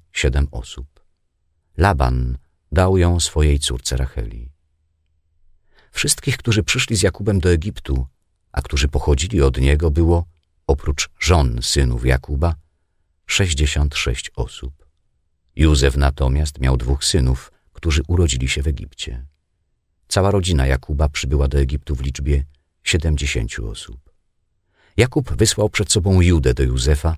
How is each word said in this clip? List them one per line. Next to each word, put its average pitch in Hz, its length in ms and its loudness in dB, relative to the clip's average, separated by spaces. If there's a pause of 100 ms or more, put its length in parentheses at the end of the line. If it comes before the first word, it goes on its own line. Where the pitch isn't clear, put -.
(120)
siedem 69 400 0
osób. - 520 -14 (760)
Laban 64 600 2 (340)
dał 92 260 4
ją 87 220 4
swojej 76 400 2
córce 64 380 -6
Racheli. 58 540 -8 (1400)
Wszystkich, - 460 -2
którzy 107 260 0
przyszli - 320 -2
z 92 60 0
Jakubem 101 380 0
do 90 120 2
Egiptu, 76 560 -2 (440)
a - 100 -6
którzy - 260 0
pochodzili 78 540 0
od 67 160 2
niego, 73 340 2
było, 85 340 2 (420)
oprócz 73 420 -2 (100)
żon 64 420 2
synów 62 440 0
Jakuba, 73 500 0 (680)
sześćdziesiąt 73 720 0
sześć - 400 -6
osób. - 520 -10 (680)
Józef 67 420 4
natomiast 69 640 0
miał 65 180 2
dwóch 64 280 -2
synów, 64 460 0 (220)
którzy 73 340 -2
urodzili 78 420 0
się 73 120 -4
w 71 60 -2
Egipcie. 64 580 -8 (800)
Cała 98 240 2
rodzina 87 360 2
Jakuba 71 420 0
przybyła 69 380 -2
do 69 120 0
Egiptu 69 360 -2
w 65 60 -6
liczbie 69 440 -2 (380)
siedemdziesięciu 69 840 -2
osób. - 440 -18 (840)
Jakub 127 380 0
wysłał 107 340 0
przed - 220 -4
sobą 95 300 2
Judę 80 320 4
do 65 100 0
Józefa, 73 540 0